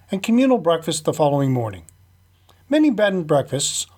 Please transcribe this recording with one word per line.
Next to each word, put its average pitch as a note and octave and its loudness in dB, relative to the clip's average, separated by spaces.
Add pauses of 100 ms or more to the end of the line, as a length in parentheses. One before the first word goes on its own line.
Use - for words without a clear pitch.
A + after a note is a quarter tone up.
(120)
and G3 -6
communal B3 2
breakfast D#3+ -2
the D3+ 0
following C#3+ 2
morning. G#2+ -4 (840)
Many D4+ 2
bed G#3 0
and F3+ -4
breakfasts, C#3+ -2 (120)